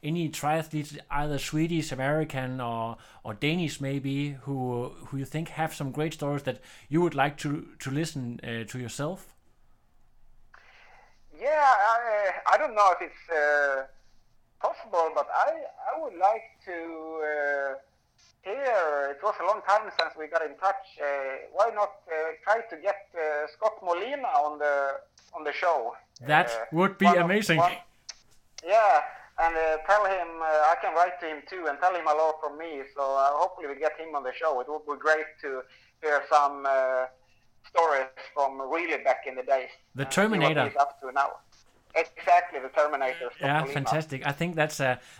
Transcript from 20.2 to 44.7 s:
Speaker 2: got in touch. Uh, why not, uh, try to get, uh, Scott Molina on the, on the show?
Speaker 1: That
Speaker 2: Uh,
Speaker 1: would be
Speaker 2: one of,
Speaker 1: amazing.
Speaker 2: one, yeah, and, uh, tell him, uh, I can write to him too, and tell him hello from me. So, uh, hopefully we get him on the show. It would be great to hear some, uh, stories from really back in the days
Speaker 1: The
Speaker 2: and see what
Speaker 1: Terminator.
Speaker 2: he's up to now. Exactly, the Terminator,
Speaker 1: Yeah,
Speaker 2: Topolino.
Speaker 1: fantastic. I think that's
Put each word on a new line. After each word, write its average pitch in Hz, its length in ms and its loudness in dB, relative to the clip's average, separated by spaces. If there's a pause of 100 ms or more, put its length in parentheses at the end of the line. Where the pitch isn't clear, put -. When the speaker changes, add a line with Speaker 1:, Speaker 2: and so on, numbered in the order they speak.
Speaker 2:
got 160 160 0
in 143 160 -8
touch. 196 420 -2
Uh, 143 60 -2 (460)
why 214 220 2
not, 208 180 0 (140)
uh, 160 260 -4 (100)
try 220 180 2 (100)
to 170 120 -12
get, - 320 -4
uh, 151 320 -2 (100)
Scott 214 180 0 (100)
Molina 226 420 -2 (200)
on 151 120 -6
the, 139 420 0 (320)
on 156 120 -12
the 147 80 -2
show? 143 420 0 (320)
Speaker 1:
That 151 240 4
Speaker 2:
Uh, 113 220 -4
Speaker 1:
would 190 260 2
be 196 80 6
Speaker 2:
one 175 120 8
of, 170 80 4
Speaker 1:
amazing. 185 320 2
Speaker 2:
one, 175 140 4 (960)
yeah, 196 360 6 (360)
and, 165 180 2
uh, 160 200 2 (100)
tell 208 200 6
him, 185 220 0 (140)
uh, 156 300 4
I 175 100 4
can 185 120 -2
write 175 260 2
to 170 80 -8
him 147 200 -8
too, 185 200 -8
and 143 100 -4
tell 185 160 2
him 165 100 -2
hello 156 380 4
from 147 160 -8
me. 156 240 -10 (140)
So, 143 60 -4
uh, 135 280 4 (120)
hopefully 170 260 -4
we 139 100 -8
get 151 180 -2
him 160 200 -12
on 135 80 -4
the 127 100 -4
show. 151 260 0
It 127 80 -6
would 151 180 -8
be 143 140 -6
great 156 260 2 (160)
to 131 200 -6 (400)
hear 147 260 2
some, 143 380 4
uh, 131 400 2 (600)
stories 151 400 2 (280)
from 135 260 0 (100)
really 165 320 -2
back 131 240 2
in 131 80 -10
the 127 80 -8
days 135 280 0 (240)
Speaker 1:
The 135 100 -4
Speaker 2:
and 156 80 -6
see 190 80 2
what 208 80 4
Speaker 1:
Terminator. 156 400 2
Speaker 2:
he's - 80 -6
up 139 240 0
to 131 120 -10
now. 139 180 0 (640)
Exactly, 165 680 2
the 131 80 -8
Terminator, 135 600 0 (100)
Speaker 1:
Yeah, 143 220 0
Speaker 2:
Topolino. 139 100 -6
Speaker 1:
fantastic. 143 520 -2
I 143 80 -2
think 170 220 -4
that's 156 240 -2